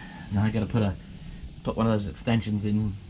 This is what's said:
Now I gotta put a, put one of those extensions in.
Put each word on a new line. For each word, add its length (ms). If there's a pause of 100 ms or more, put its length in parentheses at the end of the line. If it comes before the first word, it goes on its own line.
(320)
Now 120
I 60
gotta 160
put 160
a, 120 (680)
put 140
one 100
of 60
those 160
extensions 560
in. 280 (180)